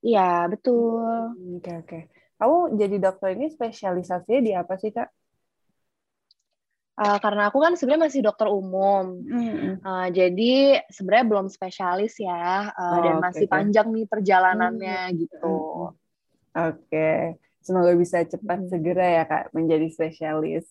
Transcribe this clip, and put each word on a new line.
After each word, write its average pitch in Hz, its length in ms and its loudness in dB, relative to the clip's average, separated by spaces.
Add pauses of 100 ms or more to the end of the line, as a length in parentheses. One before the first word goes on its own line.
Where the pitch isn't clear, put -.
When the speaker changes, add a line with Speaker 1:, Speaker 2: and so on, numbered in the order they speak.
Speaker 1:
Iya, 180 480 2
betul. 233 880 -2
Speaker 2:
Hmm, 180 240 -14
oke, 175 120 -12 (120)
oke. 165 140 -16 (420)
Kamu 254 160 4 (160)
jadi 208 240 0
dokter 190 400 -2
ini 302 160 -6
spesialisasinya 185 880 -4
di 226 160 0
apa 190 240 -6
sih, 214 160 -6
Kak? 233 160 -8 (1900)
Speaker 1:
Eh, 202 160 2
karena 208 320 0
aku 269 80 2
kan 339 160 2
sebenarnya 311 320 2
masih 269 160 -2
dokter 214 240 0
umum. 190 720 0
Speaker 2:
Hmm. 214 560 -4
Speaker 1:
Eh, 185 300 -4 (100)
jadi 233 720 4
sebenarnya 208 400 2
belum 196 240 0
spesialis 185 640 -4
ya, 185 560 -4
eh, 175 240 -4
Speaker 2:
Oh, 175 80 2
Speaker 1:
dan 160 160 2
Speaker 2:
oke, 165 80 0
Speaker 1:
masih 180 160 0
Speaker 2:
oke. - 80 -2
Speaker 1:
panjang 208 400 2
nih 220 160 -2
perjalanannya 185 960 2
Speaker 2:
Hmm. 180 160 -4
Speaker 1:
gitu. 165 400 -4
Speaker 2:
Hmm. 160 320 -10 (800)
Oke. 156 360 -2 (520)
Semoga 180 320 2
bisa 175 320 2
cepat 180 320 -6
Speaker 1:
Hmm. 185 160 -8
Speaker 2:
segera 175 320 0
ya, 170 240 4
Kak, 156 240 -4
menjadi 160 400 0
spesialis. 160 800 -6